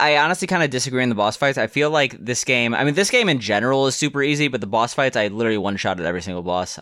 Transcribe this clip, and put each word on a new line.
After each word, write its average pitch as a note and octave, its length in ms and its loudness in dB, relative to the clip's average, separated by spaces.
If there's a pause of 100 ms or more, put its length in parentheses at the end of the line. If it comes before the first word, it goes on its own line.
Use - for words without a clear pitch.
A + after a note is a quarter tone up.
I D3+ 160 4
honestly E3 320 0
kinda F3 180 2
disagree B2+ 360 -2
in B2 80 2
the A2+ 40 0
boss G#2 220 2
fights. C#3 220 0
I A2 80 0
feel D3 240 0
like C#3+ 280 0
this A2+ 240 -4
game, A#2+ 300 2
I A#2 120 0
mean, D3 100 2
this G3 160 2
game A#3+ 180 2
in C#3+ 100 2
general A2+ 480 2
is C3 80 0
super C#3+ 280 -2
easy, D3 260 2
but B2 140 -4
the G#2+ 40 -6
boss A2+ 280 0
fights, C3+ 200 0
I G#2+ 140 0
literally A2 300 -2
one-shotted F#2+ 480 -2
every F2 160 -2
single F2+ 200 -8
boss. F2+ 400 -4